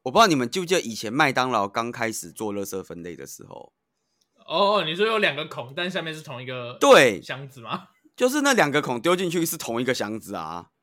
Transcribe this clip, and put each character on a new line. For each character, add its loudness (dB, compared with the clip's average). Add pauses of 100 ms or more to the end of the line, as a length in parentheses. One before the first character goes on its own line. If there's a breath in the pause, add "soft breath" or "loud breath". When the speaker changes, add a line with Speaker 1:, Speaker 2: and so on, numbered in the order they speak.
Speaker 1:
我 -6
不 2
知 6
道 8
你 4
们 0
记 -4
不 -4
记 0
得 2
以 -8
前 -8
麦 2
当 0
劳 2
刚 -4
开 -4
始 -10
做 -6
垃 -4
圾 -8
分 -14
类 -12
的 -16
时 -18
候。 -20 (760)
Speaker 2:
哦， 2
你 -4
说 0
有 0
两 2
个 -6
孔， -12
但 -4
下 -6
面 -8
是 -14
同 -14
一 -14
个 -10
Speaker 1:
对。 8
Speaker 2:
箱 -12
子 -20
吗？ -10 (300)
Speaker 1:
就 2
是 0
那 4
两 4
个 2
孔 -4
丢 2
进 -2
去 0
是 -6
同 -4
一 -2
个 0
箱 -6
子 -12
啊。 -10 (100)